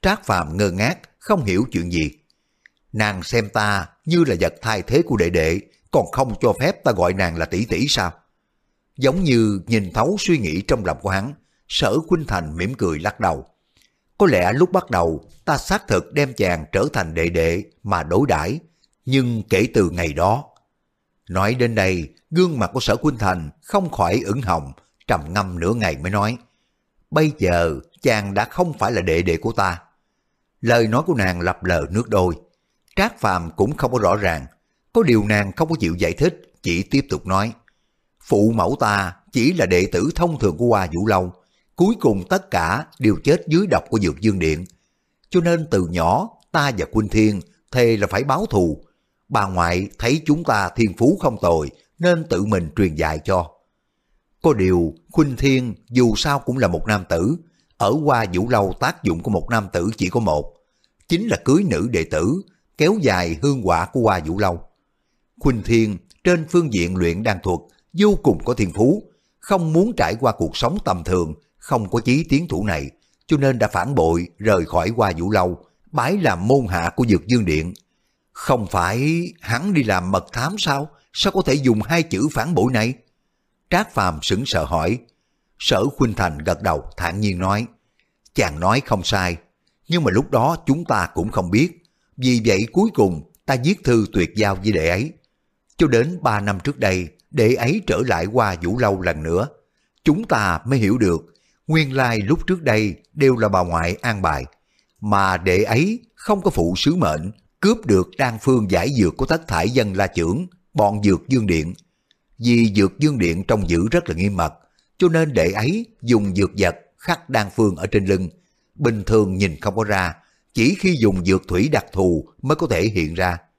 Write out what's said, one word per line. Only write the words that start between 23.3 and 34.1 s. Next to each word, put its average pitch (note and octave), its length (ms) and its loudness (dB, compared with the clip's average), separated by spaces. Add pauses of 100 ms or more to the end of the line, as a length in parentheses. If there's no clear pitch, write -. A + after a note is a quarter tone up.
không F#3+ 280 -2
khỏi F#2+ 340 0
ửng A2 180 -4
hồng, D#2+ 300 -4 (340)
trầm F#2+ 220 -2
ngâm F#2 320 -4
nửa F2+ 140 0
ngày G2 220 -2
mới D#2 140 -6
nói, G#2 280 -2 (720)
"Bây D3+ 280 2
giờ E2+ 420 0 (220)
chàng G#2 320 0
đã G#2 100 0
không F3 340 -2
phải A2 140 -2
là G#2 80 0
đệ F2 220 0
đệ E2+ 140 0
của A2+ 160 -4
ta." F2+ 300 -2 (760)
Lời A#2 260 2
nói A#2 200 0
của F3+ 80 0
nàng F#2 260 -2
lập F2+ 240 -4
lờ F2 260 0
nước G#2+ 180 -2
đôi. F#2 260 2 (600)
Trác G#3+ 240 -2
Phàm F2+ 360 -2
cũng A2+ 200 0
không A#2+ 160 -2
có B2 60 0
rõ G2 180 2